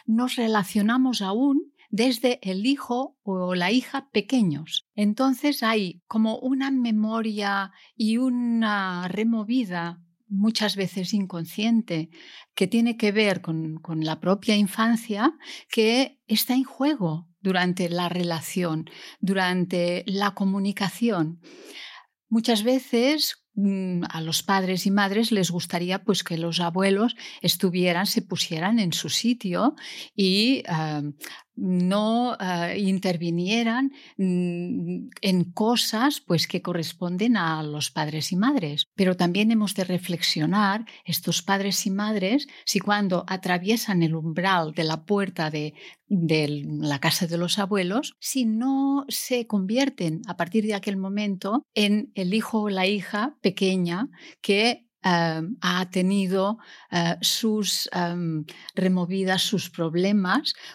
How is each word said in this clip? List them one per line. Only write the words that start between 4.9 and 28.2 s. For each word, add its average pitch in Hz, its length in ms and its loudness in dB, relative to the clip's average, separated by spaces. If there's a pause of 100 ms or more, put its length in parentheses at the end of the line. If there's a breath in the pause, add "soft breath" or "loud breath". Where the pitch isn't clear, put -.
Entonces 262 640 0
hay 220 460 0
como 220 320 0
una 269 320 -2
memoria 214 1000 0 (240 soft breath)
y 226 220 0
una 226 920 0
removida 208 920 -2 (260)
muchas 208 500 0
veces 185 360 -2
inconsciente 185 960 -2 (460 loud breath)
que 185 120 2
tiene 233 280 2
que 208 160 2
ver 196 300 2
con, 160 380 -4
con 156 260 -4
la 156 160 -4
propia 202 340 2
infancia 220 800 2 (360 loud breath)
que 233 580 2
está 220 260 0
en 262 100 4
juego 202 640 0 (140)
durante 180 480 2
la 175 180 0
relación, 170 840 -2 (300 loud breath)
durante 180 880 0
la 196 260 0
comunicación. 190 1080 -2 (880 loud breath)
Muchas 226 320 2
veces, 254 800 2 (120)
mm, 190 540 0
a 165 120 -6
los 160 200 -2
padres 185 440 0
y 196 60 2
madres 202 420 2
les 180 180 2
gustaría, 180 540 -4
pues, 190 180 0
que 170 140 -6
los 165 240 -2
abuelos 196 560 2 (240 loud breath)
estuvieran, 180 640 2
se - 160 0